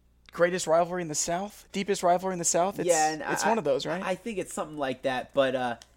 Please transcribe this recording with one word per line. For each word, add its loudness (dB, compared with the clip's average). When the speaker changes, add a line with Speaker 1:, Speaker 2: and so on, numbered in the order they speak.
Speaker 1:
greatest 2
rivalry 2
in -6
the -6
South, -6
deepest -2
rivalry 2
in -6
the -4
South. 2
It's, 0
Speaker 2:
Yeah, 4
and -8
Speaker 1:
it's -2
Speaker 2:
I, 4
Speaker 1:
one 4
of -4
those, 0
right? -4
Speaker 2:
I -4
think -10
it's -6
something -8
like -4
that, -4
but, 2
uh, -2